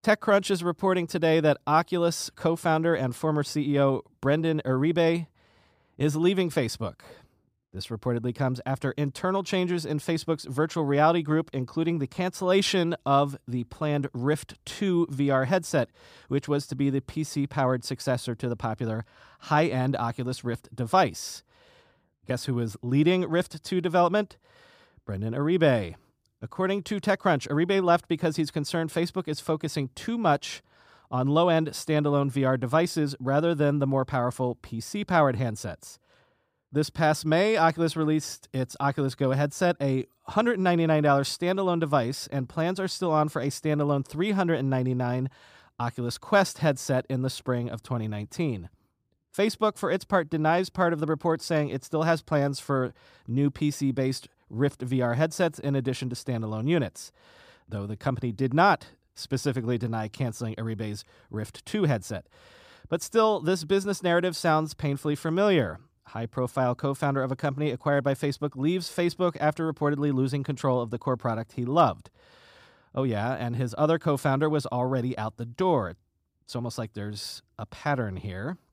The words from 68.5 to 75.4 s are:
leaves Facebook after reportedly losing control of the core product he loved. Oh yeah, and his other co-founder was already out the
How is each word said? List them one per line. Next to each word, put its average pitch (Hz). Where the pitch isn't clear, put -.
leaves 160
Facebook 175
after 156
reportedly 147
losing 135
control 131
of 117
the 117
core 127
product 113
he 120
loved. 139
Oh 135
yeah, 117
and 120
his 120
other 156
co-founder 143
was 151
already 123
out 107
the 120